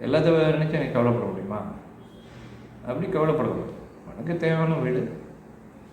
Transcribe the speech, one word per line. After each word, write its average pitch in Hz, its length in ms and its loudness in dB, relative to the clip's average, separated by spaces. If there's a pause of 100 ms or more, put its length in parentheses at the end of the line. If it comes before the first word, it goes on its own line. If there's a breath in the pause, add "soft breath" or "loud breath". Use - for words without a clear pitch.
எல்லாத்த 156 280 4
நினைச்சு 156 560 4
நீ - 60 -4
கவலைப்பட 120 340 2
முடியுமா? 95 360 -4 (1300 loud breath)
அப்படி 147 200 -4
கவலைப்படக்கூடாது. 131 640 0 (420)
உனக்கு 165 240 -4
தேவையான 160 360 2
வீடு, 151 480 -2 (720)